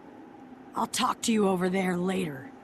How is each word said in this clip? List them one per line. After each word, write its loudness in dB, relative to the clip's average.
I'll -2
talk 0
to 2
you 6
over 4
there 2
later. -2